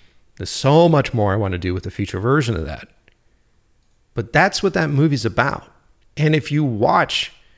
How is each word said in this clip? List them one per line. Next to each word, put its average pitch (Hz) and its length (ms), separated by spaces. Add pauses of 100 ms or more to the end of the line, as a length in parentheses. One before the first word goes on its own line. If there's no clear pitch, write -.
(360)
There's 87 140
so 156 380
much 147 240
more 104 200
I 101 40
want 98 160
to 90 60
do 90 160
with 92 100
the 92 60
future 95 300
version 120 360
of 80 80
that. - 240 (1300)
But - 180
that's 185 300
what 190 120
that 165 140
movie's 143 380
about. - 420 (480)
And 151 180
if - 160
you 147 140
watch 135 680 (260)